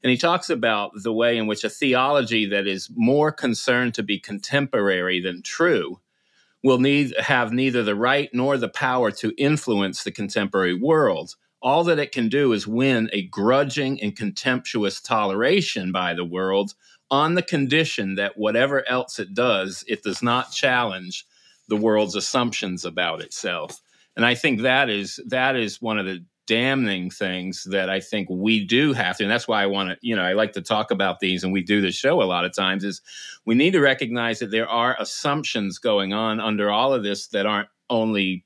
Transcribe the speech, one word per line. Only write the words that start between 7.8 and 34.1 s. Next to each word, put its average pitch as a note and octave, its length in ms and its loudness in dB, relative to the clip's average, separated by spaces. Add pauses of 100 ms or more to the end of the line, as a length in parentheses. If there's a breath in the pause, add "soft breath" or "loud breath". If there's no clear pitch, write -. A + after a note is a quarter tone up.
the G#2 140 2
right C3 360 0
nor C3 260 2
the A#2 100 -2
power B2+ 420 0
to G#2+ 280 -4
influence A#2 680 0
the G2 80 -8
contemporary G2 600 0
world. B2+ 640 2 (260)
All D3 220 4
that E3+ 140 2
it D3 140 -4
can A#2 160 0
do C3+ 240 4
is G#2 140 0
win A#2 480 2
a G2+ 80 0
grudging C3 800 0
and G#2 120 -4
contemptuous G#2+ 840 -2
toleration A2 920 0
by F2+ 220 -2
the F2 120 -4
world F#2+ 500 0 (360 soft breath)
on D3+ 240 4
the F3 80 2
condition C#3 720 0
that G2+ 200 -2
whatever A#2+ 500 2
else B2 320 -2
it G2 160 -8
does, G2 540 0
it G#2+ 140 -4
does F#2+ 200 -4
not B2 300 0
challenge G#2 760 -2 (400 soft breath)
the G#2+ 100 -2
world's G#2+ 380 2
assumptions G#2 680 -2
about E2+ 380 -4
itself. F2+ 580 -8 (360 soft breath)
And A2+ 100 2
I B2 80 4
think A#2+ 260 0
that B2+ 300 2
is, G2+ 280 -6 (100)
that C3 280 0
is A2 240 -4
one A2 180 -2
of G2 60 -2
the F#2 180 -6 (240)
damning A2+ 640 0
things F#2 560 -6
that F#2+ 240 -2
I F#2+ 120 -2
think G#2 300 -6
we G#2 320 0
do B2+ 300 2
have F#2+ 240 -2
to, G#2 80 0
and G2+ 80 2
that's A#2 160 -2
why G#2+ 140 2
I G2 40 0
wanna, G2 360 -2
you A#2 120 -2
know, F#2+ 80 0
I F#2 120 0
like G#2 180 2
to F#2+ 80 -6
talk G#2+ 300 -2
about G2 300 0
these, F#2 220 0
and F#2 120 -2
we F#2+ 80 0
do G2+ 180 2
the F#2+ 100 2
show C#3 320 2
a - 20 4
lot F2 200 0
of F2+ 100 -4
times, F#2+ 300 0
is G2 160 -6 (460 loud breath)
we A2+ 80 2
need D3 160 6
to F#3 100 4
recognize A#2+ 600 0